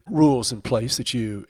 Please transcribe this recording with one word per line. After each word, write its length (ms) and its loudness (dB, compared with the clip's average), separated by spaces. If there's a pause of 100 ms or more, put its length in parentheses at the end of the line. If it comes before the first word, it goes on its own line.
rules 440 4
in 100 -10
place 340 -2
that 160 -6
you 380 -4